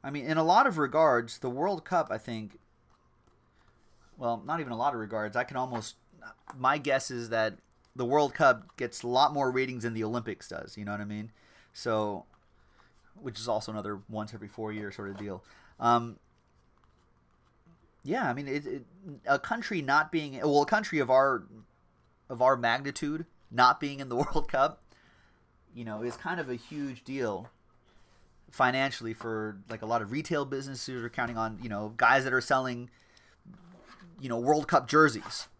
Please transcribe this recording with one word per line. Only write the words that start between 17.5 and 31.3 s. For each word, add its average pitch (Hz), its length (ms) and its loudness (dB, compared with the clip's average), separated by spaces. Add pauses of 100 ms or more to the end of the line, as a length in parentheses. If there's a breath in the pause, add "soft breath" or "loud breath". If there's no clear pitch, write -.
yeah, 175 280 -2
I - 20 -2
mean, 139 160 -8
it, 147 180 -6
it, 127 180 -8 (420)
a 139 120 4
country 220 440 -4
not 147 280 4
being, 147 300 -4
well, 143 220 6
a 143 40 2
country 208 340 0
of 123 100 0
our, 131 320 6 (880)
of 120 100 -6
our 131 160 8
magnitude 139 680 -2 (240)
not 127 300 6
being 139 200 -6
in 135 80 -8
the 120 80 -2
<laughs> 143 80 2
World - 240 0
Cup, 139 340 2 (920 soft breath)
you 120 100 -12
know, 110 180 -8
is 120 140 -6
kind 175 240 -6
of 135 80 -6
a 123 60 -4
huge 139 500 -10
deal 117 460 -6 (1000 soft breath)
financially 127 640 0
for, 107 440 -6 (100)
like, 110 140 -10
a 110 40 -8
lot 113 160 0
of 104 80 -8
retail 151 340 -2
businesses 131 600 -8
are 117 60 -8
counting 120 260 -6